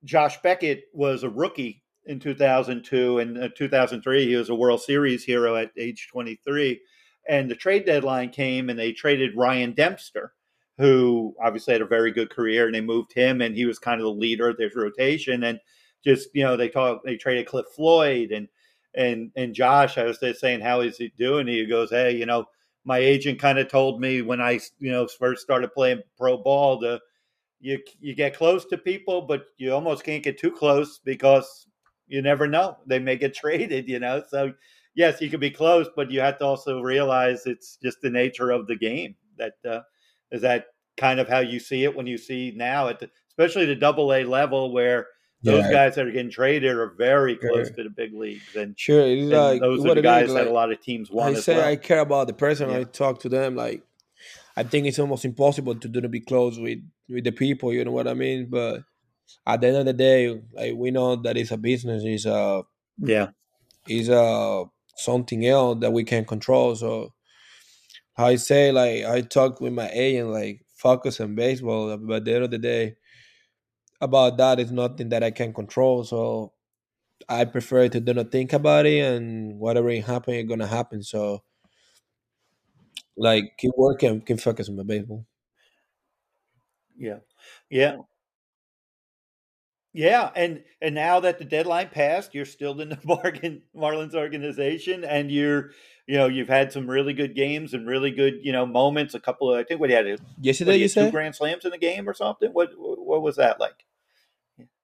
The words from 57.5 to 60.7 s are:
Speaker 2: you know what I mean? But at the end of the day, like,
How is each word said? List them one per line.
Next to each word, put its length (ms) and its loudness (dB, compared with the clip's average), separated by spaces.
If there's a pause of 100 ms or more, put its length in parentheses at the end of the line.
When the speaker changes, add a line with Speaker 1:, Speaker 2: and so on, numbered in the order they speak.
Speaker 2:
you 120 -2
know 80 -4
what 160 -2
I 60 -4
mean? 340 -6
But 340 -4 (640)
at 140 0
the 80 4
end 80 4
of 100 2
the 60 2
day, 480 4 (140)
like, 220 -6